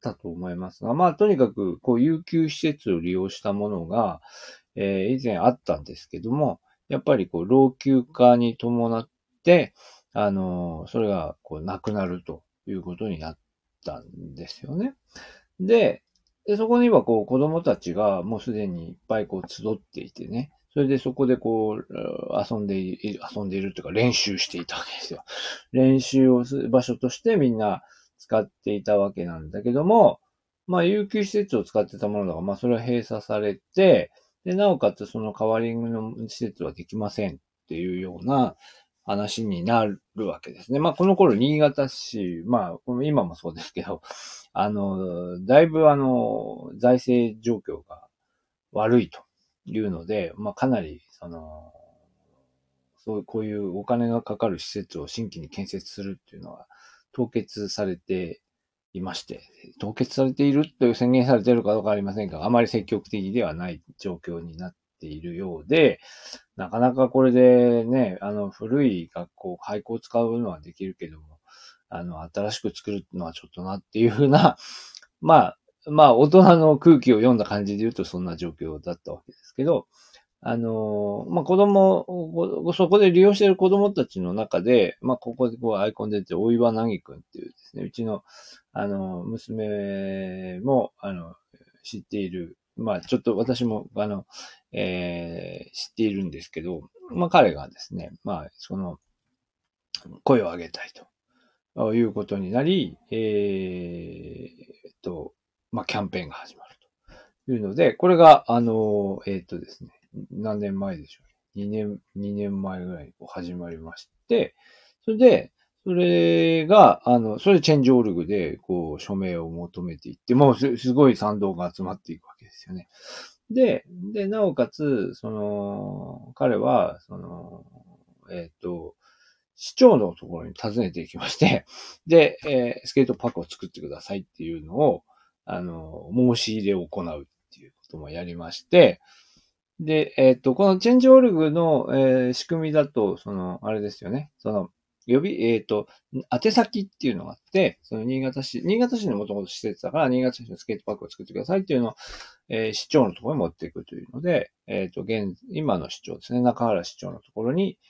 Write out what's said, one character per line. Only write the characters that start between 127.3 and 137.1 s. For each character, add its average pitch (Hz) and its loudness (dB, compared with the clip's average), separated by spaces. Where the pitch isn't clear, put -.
え 92 -14
ー 82 -18
っ - -20
と、 87 -10
市 - -16
長 240 8
の 98 0
と - -20
こ 85 -12
ろ 80 -16
に 78 -16
訪 110 -8
ね 95 -2
て 87 -10
い 80 -12
き - -18
ま - -8
し - -8
て、 151 2
<laughs> - -20
で、 156 6
え 127 -2
ー、 - -20
ス - -10
ケ 139 4
ー 127 0
ト 127 -2
パ - -6
ー - -6
ク - -10
を 82 -8
作 - -16
っ - -14
て - -20
く 76 -12
だ 71 -14
さ - -12
い 98 -6
っ - -12
て - -18
い - -10
う 151 -16
の 85 -14
を、 147 2
あ 95 -8
の、 82 -12
申 123 4
し 110 -4
入 101 -4
れ 101 4
を 87 -4
行 92 -8
う 80 -8